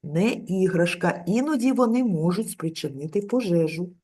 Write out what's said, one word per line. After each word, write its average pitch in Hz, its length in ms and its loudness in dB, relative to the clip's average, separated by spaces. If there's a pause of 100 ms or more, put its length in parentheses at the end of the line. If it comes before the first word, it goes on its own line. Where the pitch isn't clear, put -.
не 165 300 0
іграшка, 175 920 0
іноді 254 460 2
вони 240 320 4
можуть 180 460 0
спричинити 160 720 -6
пожежу. 175 680 0 (140)